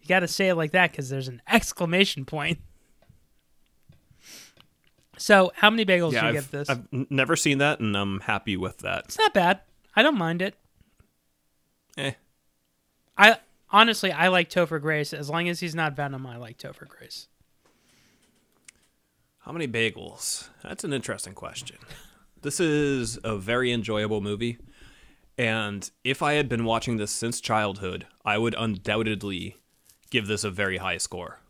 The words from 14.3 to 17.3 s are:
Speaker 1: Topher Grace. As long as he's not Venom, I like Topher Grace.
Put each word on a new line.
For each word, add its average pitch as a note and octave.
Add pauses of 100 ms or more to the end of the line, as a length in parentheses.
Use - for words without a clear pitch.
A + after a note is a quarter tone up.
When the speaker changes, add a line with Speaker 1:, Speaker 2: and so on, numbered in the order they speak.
Speaker 1:
Topher E3
Grace. D3+
As C#3+
long E3+
as E3+
he's D#3+
not D#3
Venom, C#3
I A#2+
like A#2+
Topher -
Grace. - (2000)